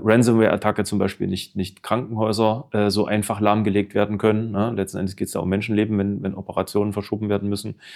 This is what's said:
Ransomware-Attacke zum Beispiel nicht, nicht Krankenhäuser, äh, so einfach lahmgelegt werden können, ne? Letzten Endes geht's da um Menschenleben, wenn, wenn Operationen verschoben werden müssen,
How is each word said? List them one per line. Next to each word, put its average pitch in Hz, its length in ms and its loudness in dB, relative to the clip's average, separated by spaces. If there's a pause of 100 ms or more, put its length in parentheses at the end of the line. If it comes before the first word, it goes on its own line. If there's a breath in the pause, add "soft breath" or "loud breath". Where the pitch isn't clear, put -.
Ransomware-Attacke 110 800 4
zum 104 140 -2
Beispiel 98 300 0
nicht, - 280 -6
nicht 95 280 -6
Krankenhäuser, 110 880 0
äh, 104 180 2
so 101 160 0
einfach 104 340 -2
lahmgelegt 104 540 2
werden 104 240 0
können, 110 320 2
ne? 107 260 -2
Letzten 95 220 -4
Endes 98 180 -4
geht's - 180 -6
da - 80 -2
um 90 80 -2
Menschenleben, 107 500 0
wenn, 101 240 -2
wenn 98 100 -4
Operationen 104 580 -2
verschoben 104 380 -4
werden 101 200 0
müssen, 104 260 -6 (200 loud breath)